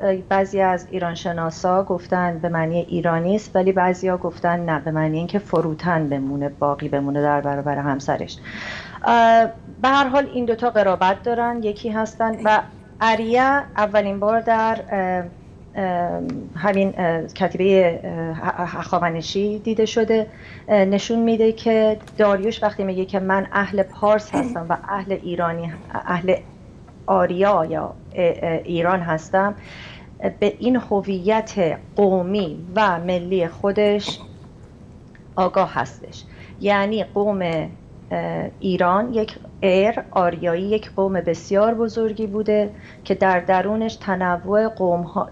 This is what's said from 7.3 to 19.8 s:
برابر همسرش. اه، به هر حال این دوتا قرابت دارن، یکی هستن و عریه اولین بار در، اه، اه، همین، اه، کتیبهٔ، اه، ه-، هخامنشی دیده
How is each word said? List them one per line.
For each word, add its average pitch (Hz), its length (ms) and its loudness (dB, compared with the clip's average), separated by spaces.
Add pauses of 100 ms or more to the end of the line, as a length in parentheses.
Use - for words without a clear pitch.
برابر 143 380 -2
همسرش. 139 600 -4 (680)
اه، 226 420 6 (360)
به 247 60 4
هر 277 200 4
حال 277 260 2
این 247 100 -2
دوتا 226 260 0
قرابت 196 520 2
دارن، 233 400 -2
یکی 208 260 -4
هستن 220 560 -2
و 214 160 4 (400)
عریه 233 640 4 (140)
اولین 202 440 2
بار 220 200 2
در، 226 380 2 (120)
اه، 185 340 0 (520)
اه، 175 440 -2 (360)
همین، 196 400 2
اه، 165 300 0
کتیبهٔ، 185 760 2
اه، 165 300 -6
ه-، 175 440 -4
هخامنشی 175 800 -2
دیده 220 280 0